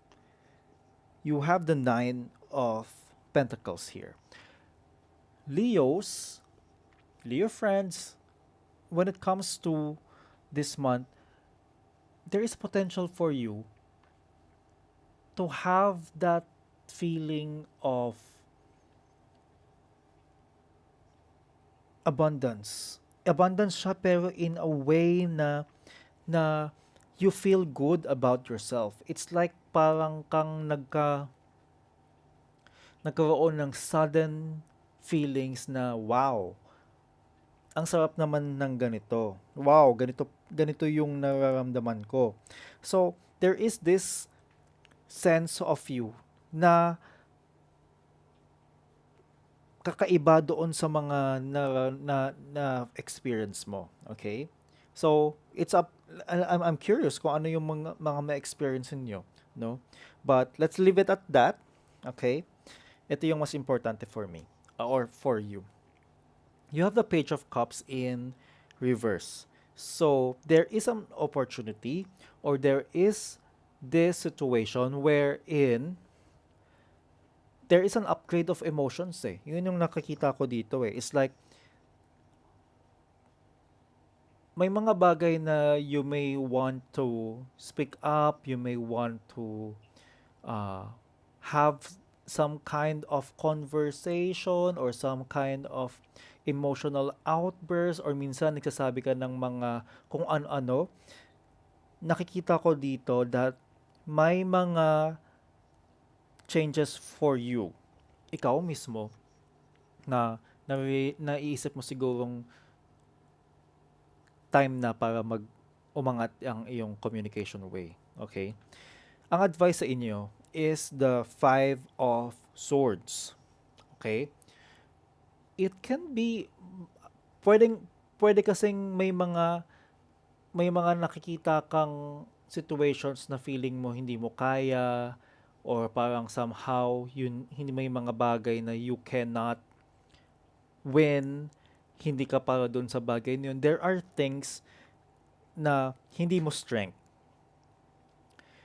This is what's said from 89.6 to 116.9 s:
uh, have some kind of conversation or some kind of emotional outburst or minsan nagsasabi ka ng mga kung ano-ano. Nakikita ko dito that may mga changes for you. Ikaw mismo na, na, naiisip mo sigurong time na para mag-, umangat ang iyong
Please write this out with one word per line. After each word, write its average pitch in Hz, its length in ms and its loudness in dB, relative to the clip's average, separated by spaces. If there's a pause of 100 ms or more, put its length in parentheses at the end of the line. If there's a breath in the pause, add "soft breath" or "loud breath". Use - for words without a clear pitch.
uh, 101 480 -8 (640)
have 147 260 4 (500)
some 151 360 -2
kind 151 440 -2
of 139 320 -2
conversation 175 1400 -2
or 127 160 -2
some 131 380 -4
kind 135 400 -4
of 127 260 -6 (520 loud breath)
emotional 143 640 -2 (100)
outburst 170 800 -2
or 147 120 -2
minsan 139 400 -2
nagsasabi 131 480 -4
ka 135 120 0
ng 127 200 -6
mga 120 480 -4 (240 loud breath)
kung 160 200 -4
ano-ano. 143 600 0 (1120 loud breath)
Nakikita 170 600 0
ko 165 160 4
dito 131 520 0
that 127 280 0 (520)
may 160 360 4
mga 165 760 2 (1300 soft breath)
changes 151 480 0
for - 400 0
you. 120 340 -2 (640)
Ikaw 143 320 0
mismo 113 480 -8 (960)
na, 117 320 0 (240 soft breath)
na, 139 160 -4 (400)
naiisip 147 560 -6
mo 131 80 -10
sigurong 123 580 -4 (2000 soft breath)
time 135 320 2
na 117 160 -2
para 113 240 -2
mag-, 113 240 -6 (480)
umangat 123 480 -4
ang 113 240 -8
iyong 110 320 -8